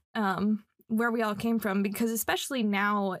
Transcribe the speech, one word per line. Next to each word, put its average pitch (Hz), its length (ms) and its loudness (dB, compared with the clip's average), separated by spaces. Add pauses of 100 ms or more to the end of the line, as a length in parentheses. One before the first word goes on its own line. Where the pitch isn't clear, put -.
(140)
um, 208 480 0 (240)
where 226 240 0
we 226 120 0
all 208 120 0
came 226 240 0
from, 202 240 0
because 214 300 0
especially 262 500 -2
now 202 580 0